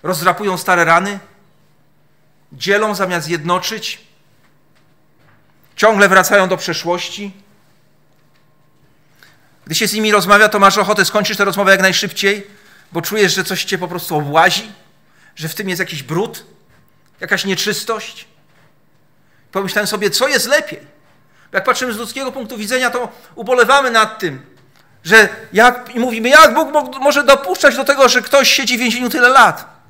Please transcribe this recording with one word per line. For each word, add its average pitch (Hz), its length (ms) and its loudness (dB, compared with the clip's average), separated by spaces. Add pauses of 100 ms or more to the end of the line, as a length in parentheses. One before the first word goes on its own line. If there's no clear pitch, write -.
Rozdrapują 180 540 -2
stare 175 280 0
rany, 185 340 0 (1300)
dzielą 202 420 -2
zamiast 180 340 -4
jednoczyć. 175 800 -6 (1700)
Ciągle 202 340 4
wracają 190 380 4
do 180 100 -2
przeszłości. 175 760 -6 (2250)
Gdy 156 100 -10
się 214 120 -2
z 208 60 -4
nimi 214 180 0
rozmawia, 208 380 4
to 208 100 0
masz 196 180 4
ochotę 202 280 2
skończyć 208 320 -2
tę 202 80 0
rozmowę 190 260 2
jak 190 100 4
najszybciej, 196 680 -2 (440)
bo 170 100 -6
czujesz, 196 320 0
że 185 100 -4
coś 180 220 -6
cię 190 120 -4
po 175 100 -8
prostu 160 300 -6
obłazi, 165 540 0 (640)
że 156 140 -12
w - 60 -12
tym 196 140 -8
jest 180 100 -4
jakiś 170 240 -8
brud, 175 420 -6 (760)
jakaś 185 260 -4
nieczystość. 202 840 -6 (1200)
Pomyślałem 196 360 -4
sobie, 208 220 -4
co 254 180 0
jest 285 200 0
lepiej. 302 320 -2 (720)
Bo 196 60 -4
jak 190 60 -4
patrzymy 254 300 -2
z 208 40 -8
ludzkiego 247 340 -10
punktu 247 260 -12
widzenia, 240 320 -4
to 247 220 -6 (240)
ubolewamy 254 560 2
nad 220 280 0
tym, 143 260 -8 (580)
że 202 260 6 (240)
jak, 240 420 2
i 247 40 -4
mówimy, 226 300 -2
jak 294 240 6
Bóg 285 200 -2
mo-, 269 260 -2
może 285 240 2
dopuszczać 277 520 2
do 254 100 -4
tego, 277 240 4
że 247 120 2
ktoś 277 300 2
siedzi 247 260 -2
w - 20 -6
więzieniu 240 300 -2
tyle 247 200 4
lat? 240 500 2 (100)